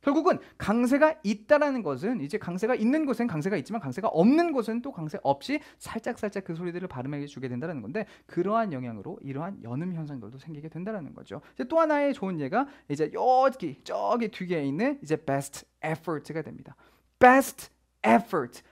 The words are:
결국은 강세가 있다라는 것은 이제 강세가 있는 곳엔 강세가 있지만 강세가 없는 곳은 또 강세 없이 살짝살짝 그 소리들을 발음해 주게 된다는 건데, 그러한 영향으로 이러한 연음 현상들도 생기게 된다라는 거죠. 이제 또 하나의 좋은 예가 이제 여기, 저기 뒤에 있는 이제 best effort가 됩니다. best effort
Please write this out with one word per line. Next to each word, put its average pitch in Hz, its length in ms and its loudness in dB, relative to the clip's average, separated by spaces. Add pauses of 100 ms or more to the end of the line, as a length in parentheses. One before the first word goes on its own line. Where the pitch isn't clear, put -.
결국은 302 380 2 (200)
강세가 254 640 2
있다라는 269 640 0
것은 160 380 -4
이제 147 140 -8
강세가 196 380 -2
있는 269 320 2
곳엔 220 220 -2
강세가 165 300 -2
있지만 202 220 -6
강세가 185 280 -6
없는 302 440 6
곳은 233 300 -2
또 277 80 -8
강세 156 320 -8
없이 139 380 -2 (180)
살짝살짝 220 640 -8
그 170 140 -8
소리들을 175 320 -8
발음해 143 380 -8
주게 131 220 -10
된다는 127 340 -6
건데, 151 240 -6 (200)
그러한 202 460 0
영향으로 127 500 -8
이러한 151 400 -8
연음 143 320 -6
현상들도 135 440 -10
생기게 156 320 -14
된다라는 175 440 -10
거죠. - 260 -14 (140)
이제 254 100 -8
또 285 140 0
하나의 294 360 2
좋은 185 260 -4
예가 170 260 0 (220)
이제 147 240 -2
여기, 254 720 2
저기 208 440 0
뒤에 175 360 -2
있는 208 380 -2
이제 156 140 -2
best 139 500 -4 (180)
effort가 156 580 -6
됩니다. - 320 -16 (460)
best 262 500 8 (340)
effort 196 680 2